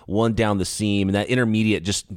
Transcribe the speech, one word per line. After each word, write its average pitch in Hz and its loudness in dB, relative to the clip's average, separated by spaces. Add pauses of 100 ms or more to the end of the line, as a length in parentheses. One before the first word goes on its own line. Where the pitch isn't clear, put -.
one 113 0
down 104 2
the 92 0
seam, 101 0
and 95 2
that 101 0
intermediate, 110 0
just, 98 -4 (100)